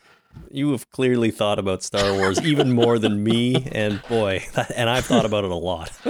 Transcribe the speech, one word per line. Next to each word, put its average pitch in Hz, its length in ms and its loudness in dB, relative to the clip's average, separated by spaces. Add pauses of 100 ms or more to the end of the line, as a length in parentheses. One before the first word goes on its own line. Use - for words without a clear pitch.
(520)
You 143 200 -2
have 123 200 -6
clearly 123 400 2
thought 104 280 0
about 95 220 -2
Star 101 320 0
Wars 95 280 2
even 143 320 2
more 117 260 4
than 104 240 0
me, 123 480 0
and 107 380 -2
boy, 104 400 0
<laughs> - 40 -16
that, 120 220 -2
and 117 140 0
I've 123 160 2
thought 120 200 2
about 104 200 0
it 92 60 -4
a 87 40 -2
lot. 82 360 -6 (180)